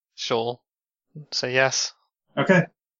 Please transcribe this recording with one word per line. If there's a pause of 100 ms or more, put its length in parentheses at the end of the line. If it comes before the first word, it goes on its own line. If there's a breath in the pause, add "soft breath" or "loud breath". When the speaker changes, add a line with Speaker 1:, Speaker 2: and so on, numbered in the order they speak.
(160)
Speaker 1:
She'll (680)
say
yes. (420)
Speaker 2:
Okay. (340)